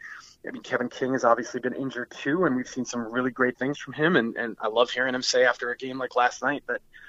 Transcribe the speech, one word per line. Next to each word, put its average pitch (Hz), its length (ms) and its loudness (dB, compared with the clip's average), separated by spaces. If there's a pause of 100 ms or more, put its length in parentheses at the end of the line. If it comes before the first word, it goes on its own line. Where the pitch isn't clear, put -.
(460)
I - 60 -8
mean, 127 100 -12
Kevin 123 260 -2
King 131 260 -2
has 127 100 2
obviously 117 340 4
been 120 160 -2
injured 127 380 -6
too, 165 320 0
and 139 100 4
we've 127 140 -2
seen 127 160 -4
some 117 280 -6
really 127 200 0
great 127 260 0
things 135 200 -2
from - 160 -12
him. 156 200 4
And, 117 220 2
and 113 240 -6
I 113 80 -2
love 117 220 4
hearing 127 220 0
him 127 100 -4
say 123 220 4
after 120 280 2
a 120 40 -10
game 131 220 -8
like 127 160 -6
last 123 260 2
night 135 280 -2
that 120 140 -4 (260)